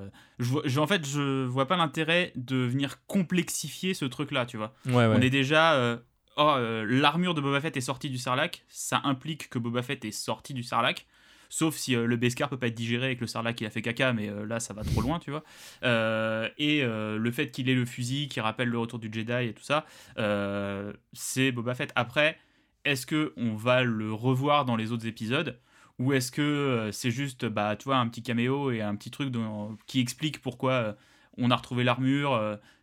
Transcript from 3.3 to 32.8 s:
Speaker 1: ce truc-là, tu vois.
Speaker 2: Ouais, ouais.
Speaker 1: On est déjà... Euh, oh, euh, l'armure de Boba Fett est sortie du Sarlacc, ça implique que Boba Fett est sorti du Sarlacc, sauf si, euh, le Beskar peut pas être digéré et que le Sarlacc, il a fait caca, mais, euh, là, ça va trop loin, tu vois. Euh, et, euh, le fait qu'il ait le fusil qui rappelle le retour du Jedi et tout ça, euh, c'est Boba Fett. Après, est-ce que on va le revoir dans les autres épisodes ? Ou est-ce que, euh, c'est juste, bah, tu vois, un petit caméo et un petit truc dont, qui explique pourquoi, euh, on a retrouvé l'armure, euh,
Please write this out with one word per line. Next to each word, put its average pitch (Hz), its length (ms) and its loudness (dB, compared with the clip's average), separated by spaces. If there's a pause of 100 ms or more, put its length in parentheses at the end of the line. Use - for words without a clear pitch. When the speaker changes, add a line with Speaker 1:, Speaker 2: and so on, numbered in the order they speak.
Speaker 1:
ce - 100 -4
truc-là, 139 420 -2
tu 123 120 -10
vois. 107 160 -6 (120)
Speaker 2:
Ouais, 127 100 0
ouais. 117 200 8
Speaker 1:
On 113 60 6
est 127 80 6
déjà... 151 460 4
Euh, 120 220 2 (380)
oh, 151 220 4
euh, 113 280 0
l'armure 147 500 4
de 151 40 0
Boba 139 220 0
Fett 156 160 -4
est 135 40 -2
sortie 135 280 -4
du 127 80 -4
Sarlacc, 127 500 -2
ça - 380 -2
implique 143 440 -2
que 131 100 -2
Boba 117 220 -2
Fett 135 220 -6
est 107 80 -6
sorti - 420 -6
du 127 80 -4
Sarlacc, 120 460 0 (400)
sauf 160 300 0
si, 127 180 0
euh, 117 100 2
le 120 120 2
Beskar 123 320 0
peut 139 80 -6
pas 127 100 -2
être 113 80 -2
digéré 120 360 -2
et 123 40 -2
que 123 60 -8
le 113 60 -4
Sarlacc, 117 340 -4
il 113 40 -4
a 107 40 -4
fait 110 120 -6
caca, 120 300 0
mais, 104 160 -2
euh, 104 180 -6
là, 113 140 -4
ça - 140 -8
va 104 100 -10
trop - 160 0
loin, 139 200 0
tu - 120 -10
vois. 151 140 -8 (380)
Euh, 110 760 2
et, 147 260 2
euh, 110 340 -2
le 113 140 0
fait 139 200 -4
qu'il 131 180 -4
ait 131 60 4
le 127 100 2
fusil 131 420 -4
qui 131 140 -6
rappelle 110 260 0
le 117 100 -2
retour 117 220 -4
du 110 100 -8
Jedi 117 380 -2
et 107 60 -6
tout - 100 -18
ça, 151 220 0 (320)
euh, 101 760 -2 (220)
c'est 131 400 0
Boba 120 220 -4
Fett. 143 200 -6
Après, 151 420 2 (460)
est-ce 135 220 0
que 151 320 0
on 113 180 -2
va 123 280 4
le 110 280 0
revoir 131 540 2
dans 120 100 2
les 110 160 -2
autres 113 160 -4
épisodes ? 120 500 -4 (420)
Ou 127 140 2
est-ce 127 180 2
que, 151 100 -2
euh, 139 500 2
c'est 123 200 -2
juste, 131 340 -4
bah, 107 300 0
tu - 80 -14
vois, 135 140 0
un 120 100 2
petit 117 160 -8
caméo 127 480 0
et 113 100 -2
un 104 140 -2
petit 123 160 -12
truc 139 180 -4
dont, 110 560 -6
qui - 140 -2
explique 131 420 -2
pourquoi, 131 300 -2
euh, 117 220 0 (440)
on 123 140 4
a 123 40 6
retrouvé 123 280 -2
l'armure, 131 500 2
euh, 107 220 0 (280)